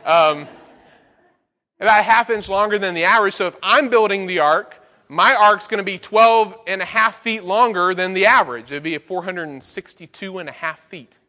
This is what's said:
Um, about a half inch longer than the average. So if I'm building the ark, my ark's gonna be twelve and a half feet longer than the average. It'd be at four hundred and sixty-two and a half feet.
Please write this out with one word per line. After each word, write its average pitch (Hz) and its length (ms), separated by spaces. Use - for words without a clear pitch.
Um, 156 420
about 208 220
a - 20
half 226 260
inch 208 220
longer 208 280
than 196 140
the 165 120
average. 202 280
So 190 140
if 170 160
I'm 247 260
building 202 380
the 180 140
ark, 156 360
my 185 260
ark's 208 340
gonna 202 160
be 190 120
twelve 220 580
and 190 160
a - 20
half 220 380
feet 220 220
longer 190 500
than 185 180
the 190 140
average. 156 460
It'd 143 100
be 160 140
at 147 100
four 180 160
hundred 175 260
and 135 160
sixty-two 190 760
and 156 120
a - 20
half 160 280
feet. - 360